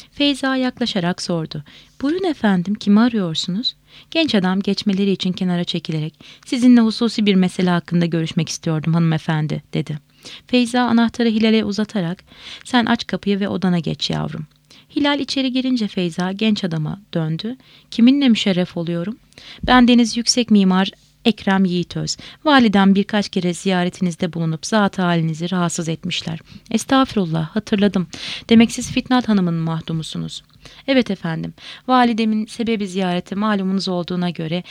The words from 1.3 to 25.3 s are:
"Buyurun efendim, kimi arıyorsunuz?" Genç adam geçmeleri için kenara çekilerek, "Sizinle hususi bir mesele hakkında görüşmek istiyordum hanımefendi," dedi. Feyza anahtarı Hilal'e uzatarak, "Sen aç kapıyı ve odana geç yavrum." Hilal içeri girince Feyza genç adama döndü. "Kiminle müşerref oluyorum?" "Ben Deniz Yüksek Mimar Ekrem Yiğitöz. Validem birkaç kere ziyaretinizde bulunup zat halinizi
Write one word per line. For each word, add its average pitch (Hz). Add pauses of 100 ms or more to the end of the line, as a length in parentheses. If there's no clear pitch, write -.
"Buyurun 349
efendim, 196
kimi 208
arıyorsunuz?" 202 (360)
Genç 320
adam 185
geçmeleri 196
için 185
kenara 175
çekilerek, 160 (320)
"Sizinle 247
hususi 220
bir 208
mesele 180
hakkında 175
görüşmek 160
istiyordum 160
hanımefendi," 156 (120)
dedi. 151 (480)
Feyza 247
anahtarı 233
Hilal'e 220
uzatarak, 202 (400)
"Sen 247
aç 233
kapıyı 196
ve 202
odana 180
geç 151
yavrum." 151 (500)
Hilal 285
içeri 269
girince 247
Feyza 180
genç 208
adama 165 (140)
döndü. 165 (340)
"Kiminle 269
müşerref 190
oluyorum?" 170 (480)
"Ben 247
Deniz 240
Yüksek 240
Mimar 190 (340)
Ekrem 196
Yiğitöz. 170 (280)
Validem 202
birkaç 202
kere 180
ziyaretinizde 180
bulunup 160
zat 202
halinizi 170